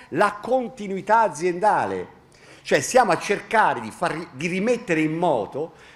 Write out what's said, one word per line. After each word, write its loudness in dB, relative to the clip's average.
la 0
continuità 0
aziendale, 0
cioè 2
siamo 4
a 2
cercare 0
di -10
far -4
ri-, -8
di -8
rimettere 0
in -2
moto -2